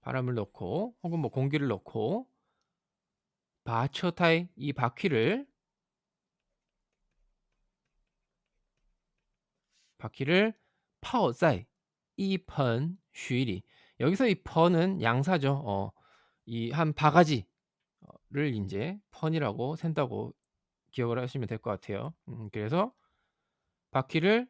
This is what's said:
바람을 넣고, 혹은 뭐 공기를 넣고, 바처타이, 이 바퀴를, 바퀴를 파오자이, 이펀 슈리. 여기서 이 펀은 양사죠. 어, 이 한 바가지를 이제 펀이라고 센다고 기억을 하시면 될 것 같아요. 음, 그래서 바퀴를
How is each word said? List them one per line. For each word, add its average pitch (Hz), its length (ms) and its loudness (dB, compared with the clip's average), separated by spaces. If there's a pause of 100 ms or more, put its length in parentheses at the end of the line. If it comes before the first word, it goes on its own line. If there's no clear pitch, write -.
바람을 127 360 -2
넣고, 113 640 -4
혹은 170 160 -4
뭐 135 120 -2
공기를 139 380 0
넣고, 117 580 -2 (1400)
바처타이, 165 920 0
이 139 160 -6
바퀴를, 143 760 0 (4000)
바퀴를 175 560 0 (460)
파오자이, 147 680 2 (500)
이펀 165 840 -2 (140)
슈리. 123 500 -2 (380)
여기서 190 280 2
이 196 140 4
펀은 175 600 2
양사죠. 139 640 2
어, 101 260 -2 (540)
이 117 260 -6
한 156 220 0
바가지를 151 500 4 (1080)
이제 107 440 -4 (140)
펀이라고 147 640 -4
센다고 127 580 -4 (580)
기억을 117 280 -2
하시면 123 280 -6
될 110 100 -6
것 - 140 -6
같아요. 107 420 -6 (140)
음, 113 240 -12
그래서 151 400 -2 (1000)
바퀴를 190 600 2